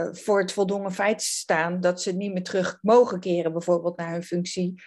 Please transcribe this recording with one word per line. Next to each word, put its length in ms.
eh, 80
voor 260
het 120
voldongen 400
feit 300
staan 580
dat 220
ze 100
niet 200
meer 100
terug 400
mogen 380
keren, 320
bijvoorbeeld 440
naar 160
hun 100
functie, 640